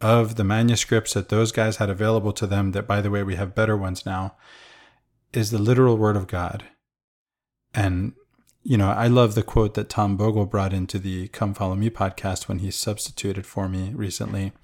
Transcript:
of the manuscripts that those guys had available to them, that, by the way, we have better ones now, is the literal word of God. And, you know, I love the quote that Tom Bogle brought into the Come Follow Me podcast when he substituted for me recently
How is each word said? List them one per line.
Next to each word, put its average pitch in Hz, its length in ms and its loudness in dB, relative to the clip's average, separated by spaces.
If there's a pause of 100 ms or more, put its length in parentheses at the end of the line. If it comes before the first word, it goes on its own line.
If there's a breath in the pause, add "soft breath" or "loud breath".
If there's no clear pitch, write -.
of 113 340 4
the 110 80 0
manuscripts 113 720 2
that 98 160 -2
those 110 240 2
guys 110 240 0
had 101 120 0
available 104 440 0
to - 120 -4
them, 98 280 0
that, 98 120 -4
by 101 140 0
the 101 100 -2
way, 101 140 -2
we 95 140 -4
have 95 180 -4
better 110 220 2
ones 92 280 -6
now, 95 300 -6 (960 loud breath)
is 110 200 -2
the 117 60 0
literal 120 400 6
word 104 200 4
of 92 100 -4
God. - 380 -6 (1080)
And, 98 380 0 (500)
you 135 140 0
know, 98 140 4
I 113 180 2
love 120 280 6
the 113 60 2
quote 107 340 2
that 104 120 -4
Tom 101 300 0
Bogle 107 300 2
brought 95 260 -2
into 95 260 -2
the 92 300 -6
Come 101 240 -4
Follow 95 220 -4
Me 107 140 0
podcast 95 600 -4
when 98 100 -2
he 95 120 -6
substituted - 760 -6
for 95 240 -6
me 95 260 -4
recently 101 560 -6 (120)